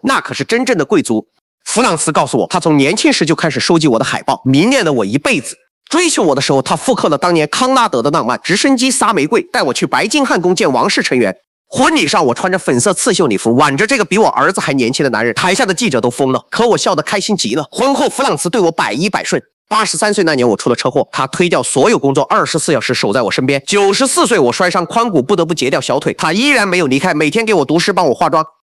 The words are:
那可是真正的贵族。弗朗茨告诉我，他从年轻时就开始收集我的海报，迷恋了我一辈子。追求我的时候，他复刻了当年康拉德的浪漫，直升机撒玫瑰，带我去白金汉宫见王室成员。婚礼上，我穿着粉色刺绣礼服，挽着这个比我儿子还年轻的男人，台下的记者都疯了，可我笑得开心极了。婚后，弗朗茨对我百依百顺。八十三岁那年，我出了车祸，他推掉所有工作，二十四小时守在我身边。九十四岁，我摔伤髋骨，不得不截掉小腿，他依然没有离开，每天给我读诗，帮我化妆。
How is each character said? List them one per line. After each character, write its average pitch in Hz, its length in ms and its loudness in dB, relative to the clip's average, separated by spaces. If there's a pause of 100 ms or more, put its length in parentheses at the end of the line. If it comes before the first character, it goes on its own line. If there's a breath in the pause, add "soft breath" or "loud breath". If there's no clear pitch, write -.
那 254 140 0
可 - 140 -8
是 131 120 -6
真 240 200 -2
正 247 140 0
的 147 60 0
贵 160 180 2
族。 110 240 -2 (400)
弗 - 160 0
朗 208 120 2
茨 160 160 -4
告 156 140 2
诉 127 140 -2
我， 92 80 0
他 - 120 -2
从 156 200 2
年 143 180 2
轻 294 160 2
时 165 140 0
就 165 80 2
开 160 160 -2
始 147 100 -4
收 170 180 2
集 156 80 2
我 113 120 4
的 135 60 0
海 - 180 -6
报， - 240 -2
迷 135 180 4
恋 254 180 2
了 160 120 0
我 113 100 0
一 107 140 -2
辈 247 200 0
子。 - 180 -10 (340)
追 339 180 0
求 294 140 -2
我 151 120 2
的 139 60 -2
时 151 120 0
候， 135 80 2
他 170 160 -2
复 240 180 0
刻 190 140 -2
了 151 80 0
当 180 160 0
年 151 180 2
康 254 220 0
拉 240 160 2
德 120 140 -2
的 143 80 0
浪 147 160 0
漫， 123 160 -2
直 170 120 -2
升 269 220 2
机 254 140 0
撒 220 240 0
玫 156 120 0
瑰， 220 240 0
带 233 120 -2
我 139 100 0
去 165 140 -4
白 139 200 0
金 277 180 0
汉 240 140 0
宫 180 160 2
见 170 160 0
王 127 180 0
室 233 140 -2
成 - 140 -2
员。 101 180 0 (320)
婚 320 300 0
礼 190 100 0
上， 170 200 2
我 120 80 0
穿 185 180 -4
着 185 60 0
粉 139 200 0
色 185 140 2
刺 220 200 -2
绣 175 140 2
礼 104 120 0
服， 117 160 0
挽 143 200 2
着 190 120 0
这 262 100 0
个 214 80 0
比 180 140 -2
我 202 100 4
儿 139 240 0
子 - 80 -4
还 147 140 -2
年 127 180 0
轻 - 100 -2
的 139 60 2
男 113 160 -2
人， 117 100 -2
台 185 200 0
下 254 100 0
的 190 80 -2
记 214 160 -2
者 131 100 0
都 120 120 0
疯 131 200 -2
了， 127 200 -2
可 226 160 0
我 202 100 4
笑 190 180 0
得 151 80 -2
开 - 160 -4
心 202 160 -2
极 113 200 -4
了。 147 160 -4
婚 269 240 0
后， 269 140 0
弗 - 140 -4
朗 220 140 0
茨 170 140 -4
对 226 100 0
我 170 100 2
百 131 220 -2
依 143 160 -2
百 113 160 -4
顺。 135 180 -2 (240)
八 214 160 0
十 190 140 -4
三 208 160 0
岁 196 120 0
那 160 100 0
年， 123 120 2
我 110 100 4
出 - 120 -2
了 117 80 0
车 - 140 -2
祸， 135 200 0
他 135 160 -4
推 175 220 0
掉 160 140 2
所 - 260 2
有 220 100 2
工 139 160 0
作， 139 100 2
二 190 200 0
十 160 140 -2
四 160 140 -2
小 123 80 2
时 - 120 -4
守 107 200 -2
在 123 100 0
我 98 80 -2
身 131 160 -2
边。 139 200 0
九 202 260 2
十 269 140 0
四 311 200 0
岁， 202 120 2
我 120 140 4
摔 180 180 0
伤 175 160 -2
髋 233 240 0
骨， 151 120 2
不 165 140 0
得 170 100 2
不 165 80 -2
截 127 160 -2
掉 156 100 0
小 131 180 -2
腿， - 160 -4
他 185 200 -2
依 247 140 0
然 226 200 2
没 175 100 0
有 170 80 2
离 180 120 2
开， 180 160 0
每 151 160 0
天 226 140 0
给 220 100 0
我 156 100 2
读 156 140 0
诗， 180 160 0
帮 175 140 2
我 120 60 2
化 165 140 0
妆。 156 160 0 (260)